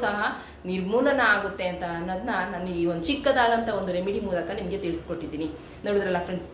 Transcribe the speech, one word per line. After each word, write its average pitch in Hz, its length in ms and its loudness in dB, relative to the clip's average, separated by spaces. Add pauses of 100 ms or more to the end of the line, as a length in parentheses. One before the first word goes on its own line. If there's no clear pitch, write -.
ಸಹ 208 100 0 (540)
ನಿರ್ಮೂಲನ 233 520 4 (120)
ಆಗುತ್ತೆ 196 380 0
ಅಂತ 175 120 -6 (140)
ಅನ್ನೋದನ್ನ 185 380 -2 (180)
ನಾನು 185 160 -4 (100)
ಈ 170 120 2
ಒಂದು 170 180 -2
ಚಿಕ್ಕದಾದಂಥ 233 600 4 (100)
ಒಂದು 185 180 -2
ರೆಮಿಡಿ 202 300 0
ಮೂಲಕ 170 220 -2 (100)
ನಿಮಗೆ 190 260 -4
ತಿಳಿಸ್ಕೊಟ್ಟಿದ್ದೀನಿ. 160 640 -4 (360)
ನೋಡಿದ್ರಲ್ಲ 190 420 2
ಫ್ರೆಂಡ್ಸ್, 180 260 -4